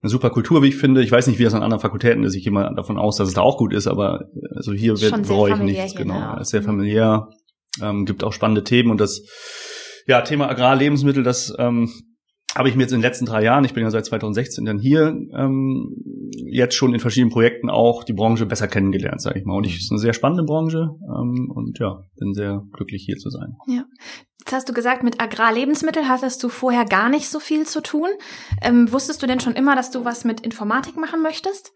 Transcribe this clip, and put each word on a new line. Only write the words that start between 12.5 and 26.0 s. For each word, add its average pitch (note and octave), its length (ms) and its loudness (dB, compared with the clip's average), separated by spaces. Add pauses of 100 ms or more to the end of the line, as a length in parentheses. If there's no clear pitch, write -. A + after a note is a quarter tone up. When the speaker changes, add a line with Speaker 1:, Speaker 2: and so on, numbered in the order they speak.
Speaker 1:
habe C3 140 2
ich A#2+ 80 2
mir C3 60 4
jetzt B2+ 100 0
in B2 60 2
den A2+ 40 2
letzten B2+ 220 0
drei A2 180 0
Jahren, B2+ 220 4
ich B2 80 0
bin A#2 100 -2
ja A2 60 0
seit G#2+ 160 0
zweitausendsechzehn A2 640 -4
dann G#2+ 120 -2
hier, D#3 380 4 (180)
ähm, C3+ 600 -2 (540)
jetzt B2 240 2
schon B2+ 180 2
in A#2 80 0
verschiedenen A#2 320 2
Projekten A#2+ 380 0
auch A#2 340 2
die - 80 -6
Branche A2 320 2
besser G#2 240 -4
kennengelernt, G2 540 0
sag - 140 -4
ich F#2+ 100 -6
mal. F#2 100 -2
Und G#2 80 0
ich, F2 120 -4
ist F2 140 -8
eine A2 80 0
sehr A2+ 140 2
spannende D#3+ 320 0
Branche, D#3+ 460 -2 (180)
ähm, B2 460 -4
und A#2 240 -8
ja, G2 240 -4 (160)
bin G2 160 -4
sehr G2+ 260 -4 (120)
glücklich, G2 340 -10
hier - 100 -6
zu - 140 -10
sein. - 240 -12 (140)
Speaker 2:
Ja. B3 160 -4 (560)
Jetzt - 120 -10
hast C4 160 -6
du B3 60 -6
gesagt, B3 280 -2
mit A#3+ 160 0
Agrarlebensmittel C4 880 0